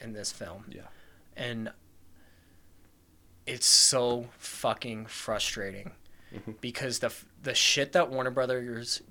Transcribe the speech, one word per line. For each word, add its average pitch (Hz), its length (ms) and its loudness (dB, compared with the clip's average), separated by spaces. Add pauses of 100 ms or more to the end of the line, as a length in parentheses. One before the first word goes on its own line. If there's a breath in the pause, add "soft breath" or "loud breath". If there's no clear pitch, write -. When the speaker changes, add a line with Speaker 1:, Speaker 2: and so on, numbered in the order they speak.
Speaker 1:
in 117 120 -12
this 104 180 -6
film. 95 380 -12
Speaker 2:
Yeah. - 140 -16 (540 soft breath)
Speaker 1:
And 117 360 -6 (1700 soft breath)
it's 127 200 0
so 120 600 6 (120)
fucking 110 680 -4
frustrating 101 840 -4 (420 soft breath)
Speaker 2:
Mm-hmm. 107 260 -12
Speaker 1:
because 123 380 -4
the 123 80 -2
f-, - 200 -6 (180)
the 131 100 0
shit - 380 4
that 165 180 6
Warner 127 220 -2
Brothers 123 800 -2